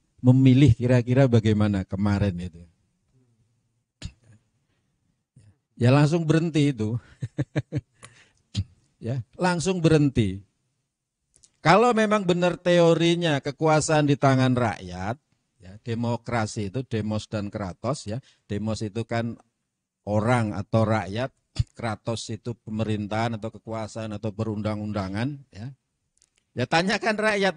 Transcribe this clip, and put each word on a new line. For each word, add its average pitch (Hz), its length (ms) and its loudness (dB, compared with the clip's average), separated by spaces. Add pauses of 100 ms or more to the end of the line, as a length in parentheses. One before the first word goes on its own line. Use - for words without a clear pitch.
(220)
memilih 131 540 8
kira-kira 123 500 2
bagaimana 107 640 2
kemarin 98 500 -2
itu. 85 240 -12 (3250)
Ya 120 100 4
langsung 151 400 4
berhenti 160 400 2
itu. 110 240 -4 (800)
<laughs> - 180 -8 (1080)
Ya, 123 320 -6
langsung 175 480 -2
berhenti. 131 640 2 (1120)
Kalau 202 400 4
memang 214 240 2
benar 175 400 0
teorinya 170 800 2
kekuasaan 156 640 0
di 143 80 2
tangan 131 400 2
rakyat, 98 640 -4 (400)
ya, 92 240 -20
demokrasi 113 880 -4
itu 131 160 -8
demos 107 400 -6
dan 104 240 -8
kratos 104 560 -8
ya. 117 160 -8 (240)
Demos 107 400 -6
itu 104 160 -6
kan 117 400 -6 (640)
orang 107 480 0
atau 110 320 0
rakyat, 107 480 -4 (400)
kratos 110 560 -8
itu 117 320 -10
pemerintahan 107 800 -4
atau 113 80 -10
kekuasaan 110 640 -10
atau 104 160 -8
perundang-undangan 107 1040 -6 (160)
ya. 120 240 -14 (800)
Ya 120 180 -6
tanyakan 202 480 0
rakyat, 202 400 0